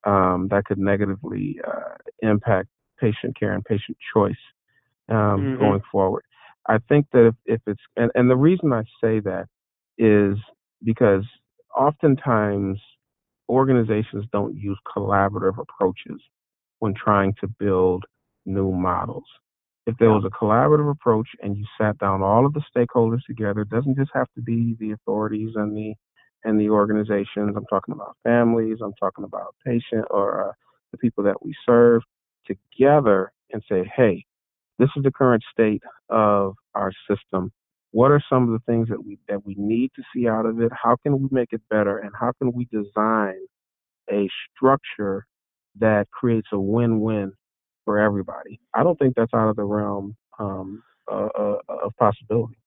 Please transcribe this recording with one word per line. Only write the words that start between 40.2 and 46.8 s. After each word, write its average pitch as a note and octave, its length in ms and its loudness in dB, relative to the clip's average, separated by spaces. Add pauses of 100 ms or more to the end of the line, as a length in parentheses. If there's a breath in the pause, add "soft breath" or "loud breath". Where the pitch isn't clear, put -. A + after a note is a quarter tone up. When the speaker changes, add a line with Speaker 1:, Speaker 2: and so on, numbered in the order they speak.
Speaker 1:
out A2 180 -2
of A2+ 140 -4
it? A#2 120 0
How A#2+ 240 0
can C#3 240 -2
we C3+ 100 -2
make B2+ 220 -2
it A2 160 -8
better? G#2 300 0
And G2+ 200 -10
how A#2+ 140 -2
can B2+ 200 -2
we B2 140 -6
design G#2+ 720 -2 (720)
a G2+ 180 0 (280)
structure G#2+ 720 -2 (520)
that G#2+ 320 2
creates A2+ 420 -2
a G2+ 60 -4
win-win G#2+ 760 -2 (520)